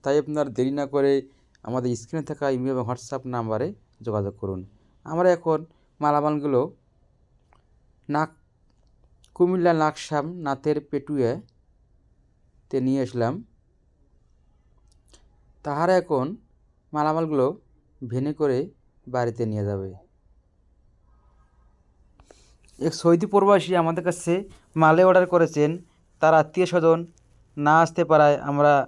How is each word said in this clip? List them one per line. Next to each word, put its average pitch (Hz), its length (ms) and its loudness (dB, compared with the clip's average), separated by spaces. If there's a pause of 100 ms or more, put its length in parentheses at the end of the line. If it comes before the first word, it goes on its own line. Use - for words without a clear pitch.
তাই 139 140 0
আপনার 151 360 -2
দেরি 127 180 -2
না 143 140 -4
করে 139 260 0 (520)
আমাদের 123 320 -4
স্ক্রিনে 156 280 -10
থাকা 143 260 -8
ইমেল 131 220 -4
এবং 127 160 -4
WhatsApp 127 380 -10
নাম্বারে 117 420 -4 (340)
যোগাযোগ 104 340 -6
করুন। 95 240 -8 (460)
আমরা 175 260 0
এখন 165 280 0 (400)
মালামালগুলো 147 640 0 (1500)
নাক-, 151 300 -4 (960)
কুমিল্লা 175 400 2
নাকসাম 151 520 -2 (140)
নাথের 147 420 -4
পেটুয়াতে - 2000 -8
নিয়ে 135 200 0
আসলাম। 120 320 -4 (2250)
তাহারা 156 320 0
এখন 143 280 0 (680)
মালামালগুলো 151 520 0 (560)
ভ্যানে 127 320 -4
করে 143 240 0 (500)
বাড়িতে 120 380 -4
নিয়ে 107 200 -4
যাবে। 98 240 -6 (3000)
এক 156 140 -4
সৌদি 170 320 2
প্রবাসী 196 500 2
আমাদের 165 280 -2
কাছে 170 300 -4 (420)
মালে 160 280 6
অর্ডার 185 240 6
করেছেন, 160 420 2 (520)
তার 156 120 4
আত্মীয় 160 340 2
স্বজন 165 320 2 (580)
না 147 240 2
আসতে 165 240 0
পারায় 147 360 6
আমরা 143 320 2 (140)